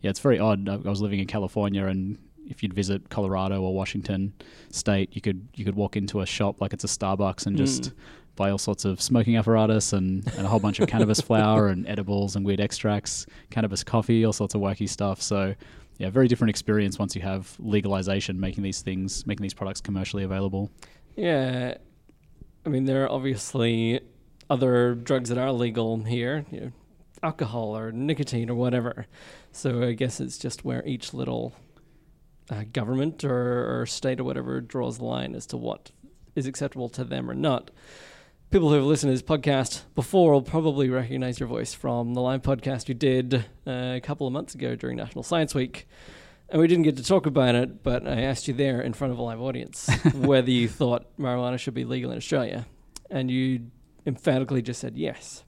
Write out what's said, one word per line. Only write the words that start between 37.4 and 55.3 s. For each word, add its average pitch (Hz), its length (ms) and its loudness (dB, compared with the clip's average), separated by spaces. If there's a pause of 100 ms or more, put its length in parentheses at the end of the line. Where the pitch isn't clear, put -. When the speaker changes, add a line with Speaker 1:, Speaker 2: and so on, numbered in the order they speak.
Speaker 2:
People 160 200 6
who 151 60 8
have 135 80 4
listened 143 260 4
to 131 40 4
this 123 80 0
podcast 139 600 0 (120)
before 165 380 6
will 139 80 8
probably 143 480 2
recognize 127 500 -2
your 123 120 -4
voice 117 240 -4
from 120 400 -2
the 123 80 0
live 127 180 0
podcast 131 480 -2
you 135 60 -2
did, 127 400 2 (320)
uh, 131 40 -8 (260)
a 127 60 -4
couple 147 240 -6
of 123 60 -2
months - 220 -6
ago 123 200 -4
during 123 220 -6
National 117 260 -8
Science 160 320 0
Week. 131 320 -4 (640)
And 156 100 4
we 165 80 8
didn't 170 160 6
get 147 140 4
to 131 40 -10
talk 185 220 4
about 127 300 4
it, 123 280 0
but 127 240 0
I 131 140 0
asked 135 260 -2
you 135 80 -2
there 127 280 0
in 120 100 -4
front 131 220 -4
of 120 40 -8
a 120 40 -4
live 117 180 -6
audience 123 480 -6 (160)
Speaker 1:
<laughs> 160 100 6
Speaker 2:
whether 131 360 4
you 120 180 4
thought 120 380 -2 (120)
marijuana 123 400 -2
should 123 160 -6
be 123 120 -4
legal 127 260 -4
in 117 60 -6
Australia. 113 480 -2 (440)
And 131 200 -2
you 127 400 -2 (360)
emphatically 131 540 0
just 117 180 -6
said 117 180 -10
yes. - 520 -8